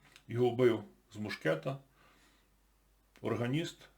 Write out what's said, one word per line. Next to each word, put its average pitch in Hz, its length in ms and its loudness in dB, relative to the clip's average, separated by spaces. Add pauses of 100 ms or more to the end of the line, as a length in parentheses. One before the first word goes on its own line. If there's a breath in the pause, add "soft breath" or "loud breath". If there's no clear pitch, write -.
(280 soft breath)
його 120 220 2
вбив 113 320 4 (300)
з - 40 -16
мушкета 139 640 -4 (1400 soft breath)
органіст 120 760 -4